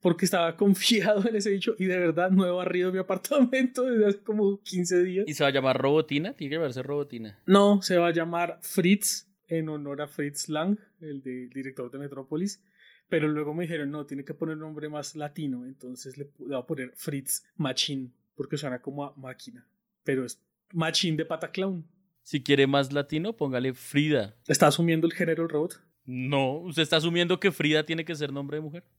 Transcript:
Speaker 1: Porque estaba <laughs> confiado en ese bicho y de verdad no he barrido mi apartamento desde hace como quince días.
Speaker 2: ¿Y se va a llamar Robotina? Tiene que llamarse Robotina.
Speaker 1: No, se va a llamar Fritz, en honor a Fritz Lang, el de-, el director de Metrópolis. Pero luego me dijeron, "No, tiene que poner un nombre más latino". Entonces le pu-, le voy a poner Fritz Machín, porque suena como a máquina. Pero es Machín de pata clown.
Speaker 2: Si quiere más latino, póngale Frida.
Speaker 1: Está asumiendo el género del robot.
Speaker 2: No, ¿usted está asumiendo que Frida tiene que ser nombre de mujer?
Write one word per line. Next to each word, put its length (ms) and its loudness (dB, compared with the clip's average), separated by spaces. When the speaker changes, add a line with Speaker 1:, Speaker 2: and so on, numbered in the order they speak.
Speaker 1:
Porque 240 2
estaba 320 2
<laughs> 0 -
confiado 720 4
en 80 0
ese 140 0
bicho 280 0
y 60 0
de 120 2
verdad 360 2
no 120 6
he 60 2
barrido 400 0
mi 80 -2
apartamento 880 2
desde 240 4
hace 160 2
como 380 0
quince 420 0
días. 240 -2
Speaker 2:
¿Y 60 -6
se 100 2
va 60 4
a 20 -4
llamar 280 2
Robotina? 520 2
Tiene 180 -8
que 60 -4
llamarse 260 -4
Robotina. 640 -8
Speaker 1:
No, 360 8
se 160 2
va 100 4
a 40 2
llamar 500 -2
Fritz, 680 2
en 220 -2
honor 340 -6
a 60 -6
Fritz 400 -6
Lang, 280 0
el 220 -12
de-, 220 -10
el 60 -16
director 420 -10
de 60 -12
Metrópolis. 640 -6
Pero 200 2
luego 260 -2
me 80 -4
dijeron, 300 -6
"No, 140 -8
tiene 180 -10
que 100 -12
poner 220 -6
un 60 -12
nombre 260 -10
más 260 -10
latino". 520 -6
Entonces 520 -16
le 80 -10
pu-, 220 -16
le 80 -4
voy 80 -4
a 20 -18
poner 300 -8
Fritz 480 -6
Machín, 580 -4
porque 220 -6
suena 260 -6
como 220 -8
a 120 -14
máquina. 520 -18
Pero 220 0
es 180 -12
Machín 440 0
de 100 0
pata 260 -6
clown. 340 -4
Speaker 2:
Si 200 -4
quiere 240 6
más 260 2
latino, 420 -2
póngale 380 -2
Frida. 640 0
Speaker 1:
Está 200 6
asumiendo 400 4
el 80 0
género 300 -2
del 40 -4
robot. 320 -4
Speaker 2:
No, 540 0
¿usted 240 -2
está 160 2
asumiendo 420 0
que 120 2
Frida 340 2
tiene 180 -4
que 100 -8
ser 200 -6
nombre 240 -6
de 20 -6
mujer? 240 -12